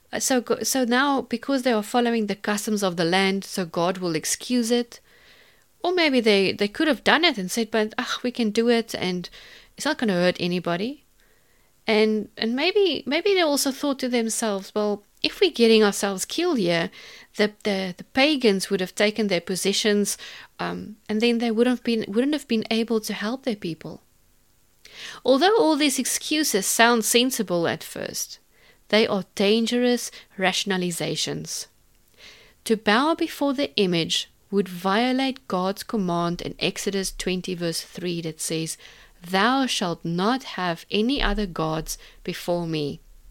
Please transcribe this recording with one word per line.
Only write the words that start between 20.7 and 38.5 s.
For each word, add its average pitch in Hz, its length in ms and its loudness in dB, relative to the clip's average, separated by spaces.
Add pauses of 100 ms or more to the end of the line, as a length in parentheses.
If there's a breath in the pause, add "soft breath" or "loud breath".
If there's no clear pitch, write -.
and 214 120 0
then 233 180 4
they 233 120 0
would 233 180 4
have 247 160 0
been, 226 240 0
wouldn't 247 260 2
have 285 140 -6
been 220 220 0
able 226 300 0
to 214 120 -6
help 208 320 -6
their 214 120 -2
people." 160 460 -10 (1200 loud breath)
Although 330 340 6
all 311 160 4
these 277 240 2
excuses 262 680 0
sound 233 380 4
sensible 214 640 2
at 135 160 -2
first, - 560 -10 (520 soft breath)
they 214 160 4
are 190 180 -2 (100)
dangerous 233 760 2 (280 loud breath)
rationalizations. 165 1300 -2 (960 loud breath)
To 226 120 2
bow 247 380 2
before 294 400 -2
the 277 220 -4
image 170 520 0 (220)
would 196 180 0
violate 240 800 -2
God's 190 340 -4
command 175 600 -4
in - 160 -8
Exodus 190 520 -4
twenty 185 440 -4
verse 170 260 -4
three 175 400 -8
that 160 180 -8
says, 160 380 -6 (460 loud breath)